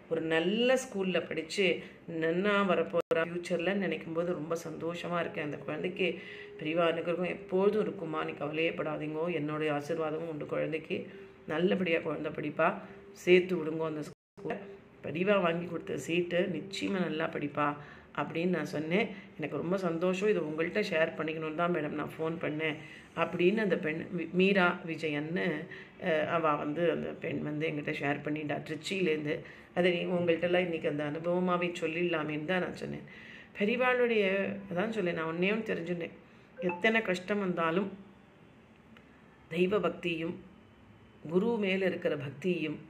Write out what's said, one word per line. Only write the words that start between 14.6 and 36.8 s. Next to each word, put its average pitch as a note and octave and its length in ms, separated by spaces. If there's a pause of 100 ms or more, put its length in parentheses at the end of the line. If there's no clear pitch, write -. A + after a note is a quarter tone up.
பெரியவா F#3 380
வாங்கி F3 260
கொடுத்த D#3+ 300
சீட்டு, F3 440 (120)
நிச்சயமா F#3+ 480
நல்லா D#3+ 280
படிப்பா D3 400 (480)
அப்படின்னு D#3+ 300
நான் D#3+ 200
சொன்னேன். D#3+ 420 (280)
எனக்கு D3 200
ரொம்ப F3 200
சந்தோஷம், F#3 520
இது F#3 120
உங்கள்கிட்ட D#3+ 400
share E3 360
பண்ணிக்கணும்னு D#3+ 380
தான் F3 200
madam D3+ 240
நான் D3 200
phone D#3+ 220
பண்ணேன் D3+ 360 (400)
அப்படின்னு F3 420
அந்த G3 180
பெண் D#3 300 (100)
வி-, E3 160
மீரா F#3 540
விஜயன்னு, D#3+ 600 (560)
அஹ், D#3 240
அவ D#3+ 300
வந்து, D#3 340
அந்த D3+ 180
பெண் D3+ 340
வந்து D3+ 260
என்கிட்ட D3+ 240
share C#3+ 300
பண்ணிட்டா D3+ 400
திருச்சியிலேருந்து. D#3 760 (380)
அதை F3+ 180
நீ, F3 200
உங்கள்கிட்டலாம் F3 540
இன்னைக்கு E3 220
அந்த D3 160
அனுபவமாவே F3 720
சொல்லிடலாமேன்னு D#3 680
தான் F#3 160
நான் - 160
சொன்னேன். - 300 (520)
பெரியவாளுடைய, A#3+ 680 (400)
அதான் F#3 240
சொல்லேன், F#3 260
நான் D#3+ 180
ஒன்னே F3+ 200
ஒண்ணு A3 180
தெரிஞ்சுட்டேன், E3+ 440 (460)
எத்தனை A3 420